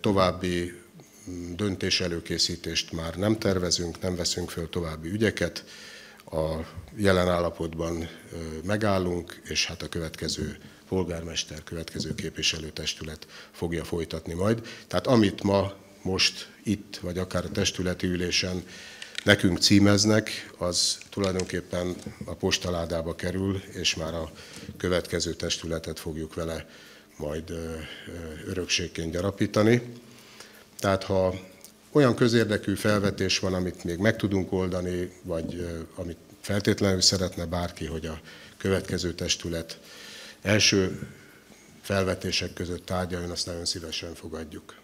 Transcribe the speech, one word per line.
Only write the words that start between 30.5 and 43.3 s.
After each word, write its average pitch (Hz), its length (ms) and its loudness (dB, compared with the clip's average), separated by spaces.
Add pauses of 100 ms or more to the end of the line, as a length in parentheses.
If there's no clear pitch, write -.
Tehát 98 240 2
ha 92 360 2 (520)
olyan 135 240 6
közérdekű 110 580 4
felvetés 98 680 2
van, 92 140 0
amit 90 300 -2
még 85 140 -2
meg 107 180 4
tudunk 98 360 0
oldani, 90 600 -2 (100)
vagy, 82 340 -4
ö, 85 240 -6 (160)
amit 87 220 -8 (240)
feltétlenül 98 600 2
szeretne 90 440 2
bárki, 87 400 -4
hogy 80 200 -6
a 78 140 -8 (380)
következő 90 560 0
testület 85 680 -4 (600)
első 98 680 4 (720)
felvetések 92 720 0
között 87 320 -6
tárgyaljon, 87 460 -2